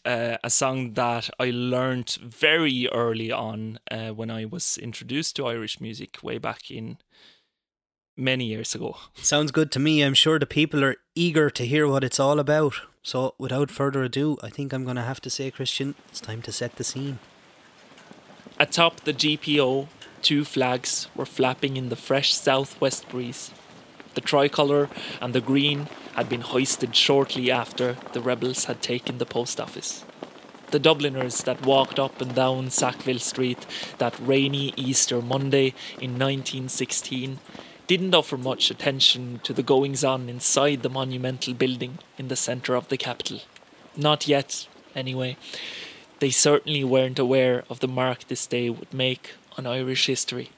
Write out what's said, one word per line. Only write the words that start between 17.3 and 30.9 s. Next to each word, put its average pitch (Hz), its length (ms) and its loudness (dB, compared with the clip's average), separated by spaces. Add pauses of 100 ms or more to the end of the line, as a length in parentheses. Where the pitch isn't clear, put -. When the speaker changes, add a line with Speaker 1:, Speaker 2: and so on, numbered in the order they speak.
Speaker 1:
Atop 165 440 2
the 151 100 -2
G 151 240 0
P 147 240 0
O, 135 300 2 (320)
two 147 240 2
flags 127 680 0
were 135 120 -6
flapping 131 500 0
in 131 140 -4
the 120 80 -4
fresh - 360 2
southwest 139 760 0
breeze. 123 420 -8 (600)
The - 80 -4
tricolour 143 680 4 (300)
and 123 140 -6
the 127 80 4
green 143 480 2 (260)
had 120 140 0
been 120 100 -2
hoisted 127 560 0
shortly 135 560 4
after 123 460 0 (160)
the 123 80 -2
rebels 123 440 0
had 120 160 -6
taken 123 360 -4
the 120 80 -2
post - 340 -4
office. - 460 -8 (640)
The 151 80 4
Dubliners 139 640 2